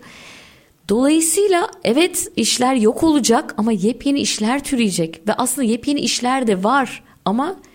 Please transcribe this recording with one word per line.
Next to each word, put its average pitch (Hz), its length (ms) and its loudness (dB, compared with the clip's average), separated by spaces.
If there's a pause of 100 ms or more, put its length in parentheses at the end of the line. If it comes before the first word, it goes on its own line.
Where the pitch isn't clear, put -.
(880)
Dolayısıyla 320 800 2 (140)
evet, 320 520 0
işler 247 400 0
yok 220 280 2
olacak 294 540 2
ama 220 140 0
yepyeni 247 480 0
işler 226 440 -2
türeyecek. 196 640 -2
Ve 214 60 0
aslında 247 340 -2
yepyeni 247 320 -2
işler 247 480 -2
de 185 160 0
var 247 400 0 (220)
ama, 269 300 -2 (200)